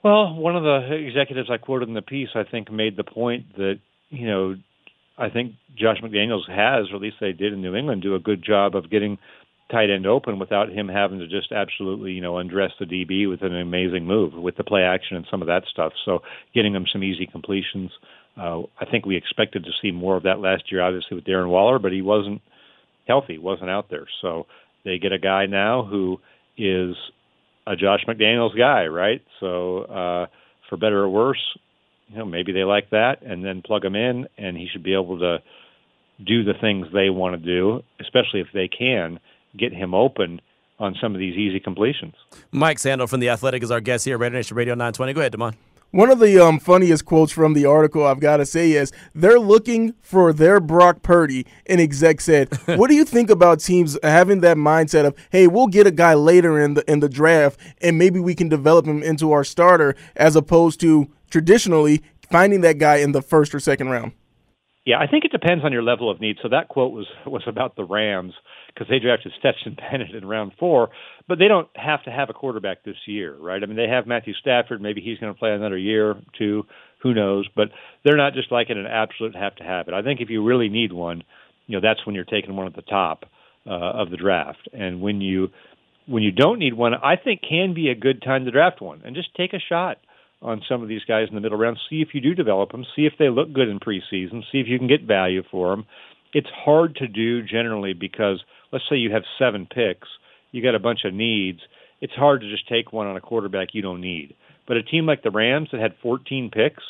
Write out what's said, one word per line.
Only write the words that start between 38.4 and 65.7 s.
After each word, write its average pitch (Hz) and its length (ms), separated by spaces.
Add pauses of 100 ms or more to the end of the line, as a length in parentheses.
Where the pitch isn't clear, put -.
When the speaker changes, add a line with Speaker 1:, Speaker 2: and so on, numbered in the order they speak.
Speaker 1:
they 95 140
can 95 520 (360)
get 107 180
him 90 200
open 95 480 (380)
on 98 200
some 110 140
of 95 60
these 92 160
easy 98 240
completions. 98 560 (360)
Speaker 2:
Mike 151 260
Sando 131 300
from 127 120
The 120 100
Athletic 127 320
is 117 80
our 117 120
guest 120 240
here 135 100
at 113 40
Raider 120 160
Nation 113 220
Radio 120 160
nine 120 200
twenty. 131 200
Go 151 60
ahead, 135 140
Damon. 110 220 (360)
Speaker 3:
One 220 200
of 254 80
the, 202 180
um, 165 220
funniest 175 460
quotes 160 260
from 156 240
the 143 100
article, 151 400
I've 135 140
gotta 147 260
say, 165 280
is, 143 180 (240)
"They're 202 240
looking 226 640
for 180 320
their 170 260
Brock 175 420
Purdy," 147 460 (180)
an 180 140
exec 156 420
said. 147 280
Speaker 2:
<laughs> - 160
Speaker 3:
What 190 260
do 302 40
you 311 80
think 233 280
about 175 280
teams 170 440
having 175 380
that 170 160
mindset 151 480
of, 143 100 (160)
"Hey, 185 160
we'll 226 180
get 202 220
a 185 40
guy 165 220
later 160 460
in 147 160
the, 147 160
in 151 80
the 147 100
draft, 151 500 (220)
and 170 160
maybe 185 220
we 175 160
can 170 140
develop 151 360
him 151 160
into 156 300
our 143 120
starter," 170 520 (200)
as 156 200
opposed 165 460
to 156 280 (220)
traditionally 160 720 (260)
finding 190 320
that 160 160
guy 147 200
in 143 140
the 135 120
first 151 320
or 143 40
second 135 300
round? 117 220 (720)
Speaker 1:
Yeah, 120 140
I 147 80
think 302 180
it 311 60
depends 165 320
on 147 80